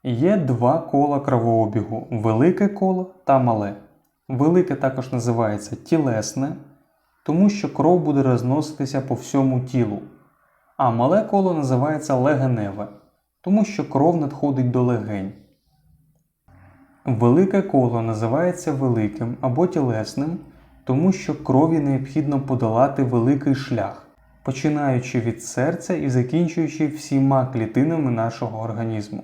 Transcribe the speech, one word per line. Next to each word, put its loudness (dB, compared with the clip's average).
Є 2
два 2
кола 0
кровообігу: 0
велике 2
коло -2
та 6
мале. 0
Велике 2
також -4
називається -2
тілесне, -2
тому 4
що -4
кров 4
буде 2
розноситися 0
по -4
всьому 0
тілу. -2
А 2
мале 2
коло 0
називається 0
легеневе, 0
тому 2
що -6
кров 2
надходить -2
до 2
легень. -2
Велике 4
коло 0
називається -2
великим -2
або 2
тілесним, -2
тому 2
що -4
крові 4
необхідно -2
подолати 0
великий 2
шлях, -6
починаючи -2
від -4
серця -4
і -2
закінчуючи 0
всіма 0
клітинами 0
нашого -4
організму. -6